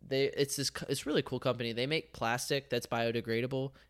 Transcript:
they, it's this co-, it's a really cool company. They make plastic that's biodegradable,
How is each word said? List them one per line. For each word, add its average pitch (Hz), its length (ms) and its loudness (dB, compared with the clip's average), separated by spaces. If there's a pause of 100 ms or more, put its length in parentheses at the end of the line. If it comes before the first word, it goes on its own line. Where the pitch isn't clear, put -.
they, 135 180 2
it's - 320 2
this 139 140 -2
co-, - 180 -8
it's 135 140 0
a - 20 -8
really 277 180 2
cool 127 180 -2
company. 120 320 0
They 120 140 0
make 156 280 -2
plastic 123 560 0
that's 120 160 0
biodegradable, 117 880 0 (180)